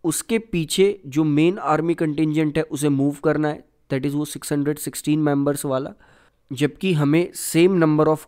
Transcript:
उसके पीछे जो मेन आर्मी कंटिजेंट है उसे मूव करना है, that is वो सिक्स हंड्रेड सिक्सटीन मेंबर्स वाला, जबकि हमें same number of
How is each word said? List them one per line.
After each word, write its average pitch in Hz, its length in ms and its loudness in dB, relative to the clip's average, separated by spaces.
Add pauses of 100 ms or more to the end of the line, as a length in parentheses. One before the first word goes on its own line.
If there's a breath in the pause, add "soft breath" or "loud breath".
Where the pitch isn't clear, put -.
उसके 220 360 -2
पीछे 190 640 0
जो 143 180 0
मेन 156 340 2
आर्मी 156 360 0
कंटिजेंट 156 640 0
है 156 60 0
उसे 147 260 -2
मूव 143 340 0
करना 151 240 0
है, - 160 -6 (300)
that 135 140 -2
is 143 60 -4
वो 147 120 -2
सिक्स - 280 -8
हंड्रेड 147 240 0
सिक्सटीन 151 420 -2
मेंबर्स 143 460 0
वाला, 139 280 -4 (600 soft breath)
जबकि 147 400 -2
हमें 151 380 2
same 180 520 2
number 151 240 4
of 156 200 -2